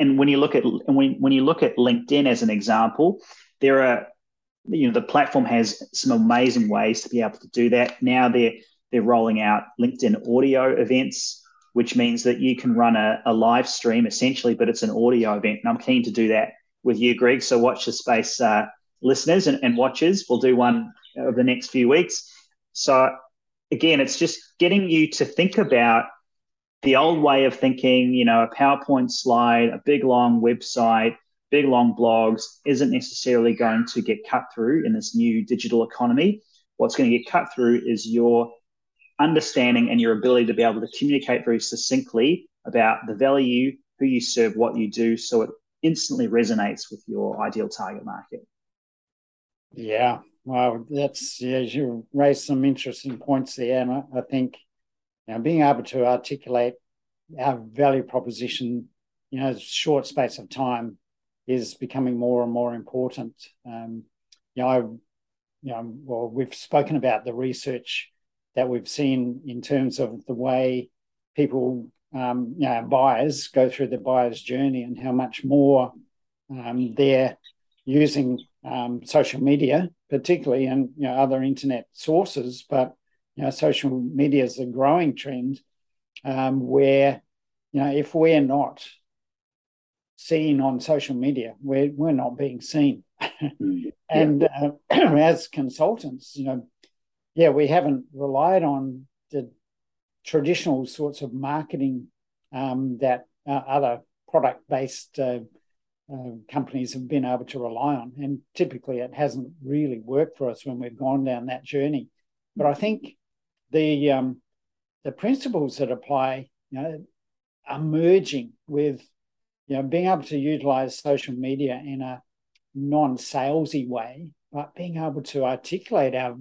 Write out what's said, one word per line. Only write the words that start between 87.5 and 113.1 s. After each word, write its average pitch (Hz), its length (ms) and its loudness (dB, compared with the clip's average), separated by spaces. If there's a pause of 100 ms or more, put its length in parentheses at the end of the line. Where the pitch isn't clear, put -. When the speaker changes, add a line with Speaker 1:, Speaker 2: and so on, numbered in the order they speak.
Speaker 2:
you 139 80 -2
know, 139 100 0
if 143 240 -2
we're 160 280 4
not 135 440 -2 (1300)
seen 156 440 0
on 135 180 0
social 143 380 -4
media, 123 460 -4
we're, 139 340 0
we're 156 160 0
not 127 240 -2
being 127 240 -6
seen. 143 480 0
<laughs> - 40 -20 (480)
Speaker 1:
Mm, 95 240 -4
yeah. - 60 -12 (180)
Speaker 2:
And, 151 360 2
uh, 143 340 0
<clears throat> - 120 -6
as 165 580 4
consultants, 151 880 -4
you 139 80 -8
know, 127 240 -6 (640)
yeah, 160 140 6
we 143 180 4
haven't 143 380 0 (100)
relied 143 480 0
on 135 440 -4 (260)
the 131 180 -6 (720)
traditional 147 640 -2
sorts 147 360 -8
of 131 100 -10
marketing, 135 720 -6 (460)
um, 131 480 -4
that, 127 260 0 (180)
uh, 143 60 -6 (160)
other 135 360 -2 (280)
product-based, 135 880 -4
uh, 123 220 -4 (720)
uh, 127 180 -12 (180)
companies 131 440 -8
have 131 160 -12
been 139 160 -2
able 123 220 -4
to 139 120 -12
rely 123 380 -4
on. 120 220 -12
And 139 220 -8 (140)
typically 127 440 -6
it 123 140 -10
hasn't 135 360 -6 (160)
really 139 340 -4
worked 135 400 -4
for 127 120 -4
us - 140 -12
when 127 140 -10
we've 120 180 -12
gone 135 280 -2
down 123 220 -6
that 127 180 -10
journey. 143 440 -4 (460)
But 143 120 0
I 143 80 2
think 214 420 -6 (540)